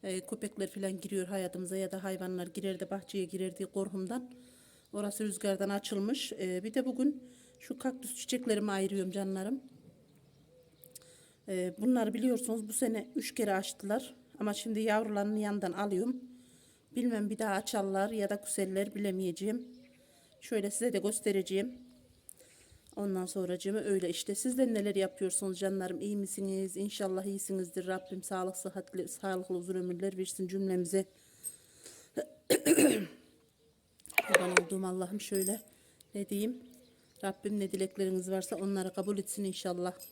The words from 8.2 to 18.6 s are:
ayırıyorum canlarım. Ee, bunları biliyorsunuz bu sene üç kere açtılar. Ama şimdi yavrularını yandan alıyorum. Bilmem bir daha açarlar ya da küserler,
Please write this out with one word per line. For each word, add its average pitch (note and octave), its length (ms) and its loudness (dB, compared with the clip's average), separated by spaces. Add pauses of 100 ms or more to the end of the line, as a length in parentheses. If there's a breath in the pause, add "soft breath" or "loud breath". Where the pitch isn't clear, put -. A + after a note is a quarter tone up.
ayırıyorum G3 400 0
canlarım. F#3+ 500 -2 (1900 loud breath)
Ee, F#3 300 0
bunları A3 360 4
biliyorsunuz A3+ 540 2
bu A3 40 -8
sene A3+ 440 0
üç - 180 -4
kere G#3 200 2
açtılar. G3+ 600 -2 (240)
Ama G#3 160 0
şimdi G#3+ 260 -2
yavrularını G#3+ 600 2
yandan G#3 320 0
alıyorum. G3+ 440 0 (800 loud breath)
Bilmem A3+ 340 2
bir G#3+ 80 -4
daha G#3+ 160 2
açarlar G3 560 2
ya G#3 200 0
da G#3 100 0
küserler, G3 540 0